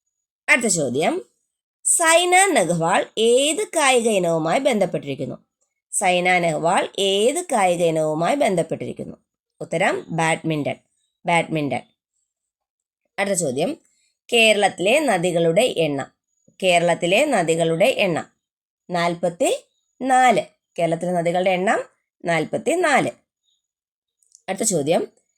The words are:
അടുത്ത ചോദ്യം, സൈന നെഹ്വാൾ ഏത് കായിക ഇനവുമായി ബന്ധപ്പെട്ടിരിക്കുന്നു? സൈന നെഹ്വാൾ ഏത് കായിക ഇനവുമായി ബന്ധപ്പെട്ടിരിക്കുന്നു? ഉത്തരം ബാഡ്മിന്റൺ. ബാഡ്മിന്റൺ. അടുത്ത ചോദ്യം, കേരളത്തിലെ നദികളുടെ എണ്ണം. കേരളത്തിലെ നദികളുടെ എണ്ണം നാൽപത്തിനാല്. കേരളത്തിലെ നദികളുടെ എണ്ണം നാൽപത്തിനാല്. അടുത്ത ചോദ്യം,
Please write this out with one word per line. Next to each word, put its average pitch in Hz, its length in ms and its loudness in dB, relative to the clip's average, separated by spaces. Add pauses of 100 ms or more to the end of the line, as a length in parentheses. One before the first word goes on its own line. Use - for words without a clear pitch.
(500)
അടുത്ത 254 180 2
ചോദ്യം, 175 580 -2 (580)
സൈന 359 640 4
നെഹ്വാൾ 180 600 0 (120)
ഏത് 269 460 2 (120)
കായിക 262 320 2
ഇനവുമായി 170 520 0
ബന്ധപ്പെട്ടിരിക്കുന്നു? 151 760 -2 (560)
സൈന 180 480 0
നെഹ്വാൾ 170 500 0 (100)
ഏത് 208 520 0
കായിക 185 320 2
ഇനവുമായി 160 520 0
ബന്ധപ്പെട്ടിരിക്കുന്നു? 165 800 -4 (440)
ഉത്തരം 180 480 -4
ബാഡ്മിന്റൺ. 160 680 -2 (500)
ബാഡ്മിന്റൺ. 156 560 -2 (1400)
അടുത്ത 196 200 -2
ചോദ്യം, 143 380 -4 (560)
കേരളത്തിലെ 214 640 2
നദികളുടെ 175 640 2
എണ്ണം. 147 440 -2 (580)
കേരളത്തിലെ 175 640 2
നദികളുടെ 165 600 0
എണ്ണം 175 400 -2 (640)
നാൽപത്തിനാല്. 196 1500 -2 (380)
കേരളത്തിലെ 165 320 -2
നദികളുടെ 175 380 0
എണ്ണം 196 340 0 (420)
നാൽപത്തിനാല്. 214 840 -2 (1400)
അടുത്ത 190 140 -4
ചോദ്യം, 175 440 0 (300)